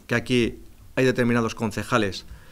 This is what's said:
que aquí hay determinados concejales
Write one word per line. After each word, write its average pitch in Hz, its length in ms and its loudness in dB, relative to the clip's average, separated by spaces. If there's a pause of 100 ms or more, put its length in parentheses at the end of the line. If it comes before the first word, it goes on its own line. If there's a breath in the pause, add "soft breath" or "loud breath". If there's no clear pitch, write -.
que - 80 -2
aquí 120 460 0 (340)
hay 131 100 2
determinados 120 500 2
concejales 107 720 -2 (280 loud breath)